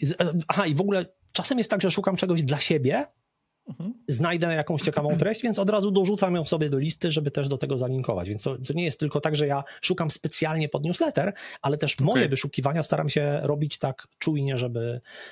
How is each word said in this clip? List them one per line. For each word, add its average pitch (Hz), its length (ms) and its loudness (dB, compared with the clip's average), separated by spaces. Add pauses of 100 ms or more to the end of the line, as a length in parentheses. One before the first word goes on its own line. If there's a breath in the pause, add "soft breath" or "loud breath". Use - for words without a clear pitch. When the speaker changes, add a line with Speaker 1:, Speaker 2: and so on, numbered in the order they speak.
Speaker 1:
z-, 156 140 0
e, 175 120 2 (160)
aha, 196 180 2
i 151 80 0
w 147 60 2
ogóle 196 240 0 (280)
czasem 247 260 2
jest 220 120 2
tak, 202 120 0
że 185 80 4
szukam 190 260 2
czegoś 175 260 2
dla 139 180 2
siebie, 160 460 2 (640)
Speaker 2:
Mhm. 190 260 -8 (140)
Speaker 1:
znajdę 165 460 0
jakąś 151 280 0
ciekawą 151 340 0
Speaker 2:
<clears throat> - 20 0
Speaker 1:
treść, 190 240 0
więc 226 160 0
od 196 120 2
razu 208 200 2
dorzucam 190 440 4
ją 170 100 0
sobie 156 260 0
do 139 80 0
listy, 165 320 -2
żeby 147 200 -2
też 139 180 -2
do 135 100 -2
tego 139 200 -4
zalinkować. 123 500 -2
Więc 104 140 -6
to, 135 160 -4
to 131 140 -6
nie 175 120 0
jest 156 160 -4
tylko 151 200 -2
tak, 156 160 0
że 147 100 2
ja 139 180 -2 (160 loud breath)
szukam 170 300 0
specjalnie 156 580 -2
pod 147 160 -2
newsletter, 196 480 0 (300 loud breath)
ale 147 160 0
też 143 160 -2
Speaker 2:
Okej. 135 120 2
Speaker 1:
moje 226 220 4
wyszukiwania 143 540 0
staram 151 260 0
się 147 340 0
robić 147 360 -2
tak - 280 -6 (120)
czujnie, 139 400 -2
żeby 120 420 -4 (320 loud breath)